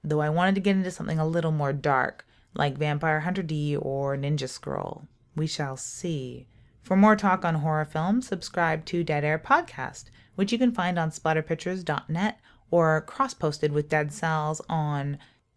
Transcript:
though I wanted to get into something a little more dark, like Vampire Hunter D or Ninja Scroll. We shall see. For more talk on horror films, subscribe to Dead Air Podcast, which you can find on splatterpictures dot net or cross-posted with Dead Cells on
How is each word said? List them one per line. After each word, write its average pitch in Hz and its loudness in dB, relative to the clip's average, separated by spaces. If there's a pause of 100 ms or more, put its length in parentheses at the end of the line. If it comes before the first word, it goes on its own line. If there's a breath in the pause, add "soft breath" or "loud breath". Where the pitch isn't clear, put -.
though 151 0
I 151 2
wanted 180 4
to 196 0
get 196 4
into 180 0
something - -4
a 156 2
little 165 0
more 147 0
dark, 139 0 (280 soft breath)
like 139 0
Vampire 151 0
Hunter 185 -2
D 147 -2
or 139 -2
Ninja 139 -2
Scroll. - -8 (260)
We 156 -2
shall 139 -6
see. 131 -8 (360 soft breath)
For 185 0
more 208 10
talk 196 0
on 165 2
horror 156 0
films, 180 0
subscribe 165 -2
to 170 -2
Dead 147 0
Air 151 0
Podcast, 160 -2 (280 soft breath)
which 202 0
you 226 0
can 247 4
find 180 0
on 160 0
splatterpictures 160 -2
dot 151 -4
net 185 -2 (320 soft breath)
or 160 4
cross-posted 156 -2
with 147 0
Dead 151 0
Cells 156 -2
on 143 -2 (380 soft breath)